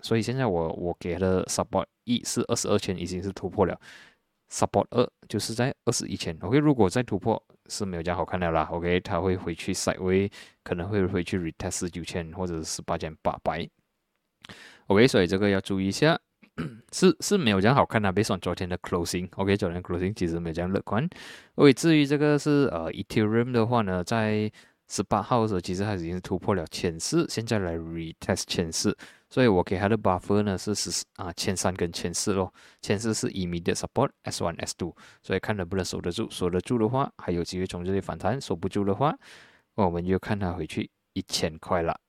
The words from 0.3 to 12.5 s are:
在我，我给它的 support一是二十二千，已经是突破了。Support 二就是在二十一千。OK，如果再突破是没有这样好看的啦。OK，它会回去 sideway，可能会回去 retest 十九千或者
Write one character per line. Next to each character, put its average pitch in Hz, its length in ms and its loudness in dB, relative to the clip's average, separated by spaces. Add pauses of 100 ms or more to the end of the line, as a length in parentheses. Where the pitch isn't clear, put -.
在 131 100 0
我， 85 260 0
我 87 280 -4
给 87 140 -4
它 82 60 -4
的 92 260 4
support - 400 0 (180)
一 120 200 0
是 - 240 -2
二 117 60 0
十 - 140 -2
二 104 100 4
千， 95 200 -2
已 85 80 -4
经 90 160 -6
是 98 100 -4
突 95 160 -8
破 95 160 2
了。 85 160 0 (680)
Support - 400 2
二 120 200 2 (160)
就 110 120 -4
是 110 160 -4
在 123 200 0 (100)
二 117 60 2
十 - 160 -2
一 - 80 -6
千。 82 260 -6
OK， 104 180 2
如 147 160 6
果 107 140 6
再 123 140 0
突 110 160 -2
破 110 240 0 (240)
是 - 180 -6
没 92 120 -6
有 85 60 -4
这 82 80 -4
样 87 60 0
好 85 80 0
看 92 140 -4
的 90 120 0
啦。 78 200 2
OK， 87 300 2
它 90 200 -2
会 92 160 2
回 87 180 -6
去 - 180 -6
sideway， 92 580 2 (320)
可 - 140 -4
能 87 120 -6
会 101 180 0
回 92 180 -2
去 98 140 -4
retest 85 400 -4
十 90 120 -4
九 87 140 -8
千 85 280 -6
或 92 140 -4
者 85 120 -4